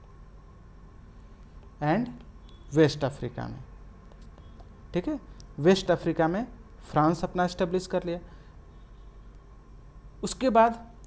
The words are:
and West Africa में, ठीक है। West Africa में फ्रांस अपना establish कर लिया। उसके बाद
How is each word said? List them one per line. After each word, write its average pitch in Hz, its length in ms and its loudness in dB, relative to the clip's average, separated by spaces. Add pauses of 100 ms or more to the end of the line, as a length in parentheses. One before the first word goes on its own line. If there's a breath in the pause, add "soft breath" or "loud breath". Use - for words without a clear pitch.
(1800)
and 190 260 2 (640)
West 147 300 6
Africa 123 440 -4
में, 123 160 -12 (1300)
ठीक 180 140 -2
है। 302 120 -2 (400 loud breath)
West 185 320 6
Africa 165 360 2
में 196 200 -2 (440)
फ्रांस 170 320 4
अपना 180 200 0
establish 180 440 0
कर 180 160 0
लिया। 175 160 -2 (2000 soft breath)
उसके 254 260 0
बाद 226 420 6 (160)